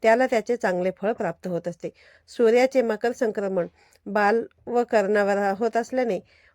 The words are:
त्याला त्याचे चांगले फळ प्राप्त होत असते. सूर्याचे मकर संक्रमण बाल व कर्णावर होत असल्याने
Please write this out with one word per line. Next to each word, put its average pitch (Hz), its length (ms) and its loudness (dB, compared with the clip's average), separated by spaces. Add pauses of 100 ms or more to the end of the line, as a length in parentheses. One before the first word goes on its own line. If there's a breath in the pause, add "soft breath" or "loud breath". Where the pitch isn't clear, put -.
त्याला 226 240 4
त्याचे 240 300 -2
चांगले 185 360 -2 (100)
फळ 202 100 -2
प्राप्त 190 360 -6
होत 170 200 -6
असते. 170 220 -10 (380 soft breath)
सूर्याचे 254 540 2
मकर 226 300 -2
संक्रमण 196 560 -4 (380 soft breath)
बाल 208 380 0 (240)
व 240 160 0
कर्णावर 202 760 2
होत 226 200 -2
असल्याने 233 420 -2 (360 soft breath)